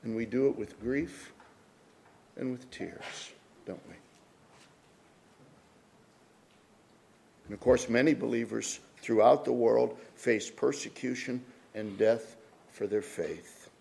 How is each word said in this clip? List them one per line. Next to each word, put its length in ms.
And 140
we 100
do 220
it 100
with 220
grief 540
and 140
with 200
tears, 600
don't 240
we? 60
And 80
of 60
course, 300
many 240
believers 680
throughout 420
the 80
world 460
face 340
persecution 920
and 220
death 400
for 160
their 140
faith. 680